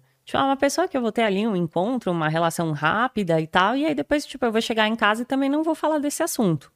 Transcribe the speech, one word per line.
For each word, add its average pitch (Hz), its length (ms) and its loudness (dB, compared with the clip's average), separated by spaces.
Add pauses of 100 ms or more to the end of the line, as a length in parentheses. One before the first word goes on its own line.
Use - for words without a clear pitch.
(240)
Tipo, - 140 -4
é - 60 2
uma 269 120 2
pessoa 277 300 0
que 330 100 -6
eu 262 60 0
vou 226 80 0
ter 233 140 0
ali 202 200 0
um 220 120 0
encontro, 180 560 -2
uma 160 160 0
relação 165 420 0
rápida 165 680 0
e 160 80 -4
tal, 190 280 2
e 277 80 0
aí 320 80 0
depois, 294 320 -2
tipo, - 220 -8
eu 226 60 0
vou 220 80 0
chegar 220 260 0
em 220 80 -2
casa 220 280 2
e - 20 -6
também 269 260 0
não 302 140 0
vou 320 100 0
falar 311 240 0
desse 294 240 -4
assunto. 202 540 0